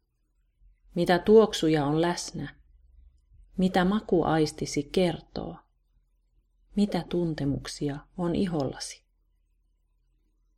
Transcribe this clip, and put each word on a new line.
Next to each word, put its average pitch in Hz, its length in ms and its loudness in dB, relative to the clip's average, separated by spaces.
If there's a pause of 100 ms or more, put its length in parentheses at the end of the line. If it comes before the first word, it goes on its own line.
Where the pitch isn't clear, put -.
(960)
mitä 175 240 2
tuoksuja 180 680 4
on 156 140 0
läsnä, 165 540 -4 (1000)
mitä 185 280 2
makuaistisi 160 1000 0
kertoo, 170 760 -4 (1200)
mitä 202 320 -2
tuntemuksia 143 920 -4 (180)
on 175 180 -2
ihollasi. - 720 -4 (1500)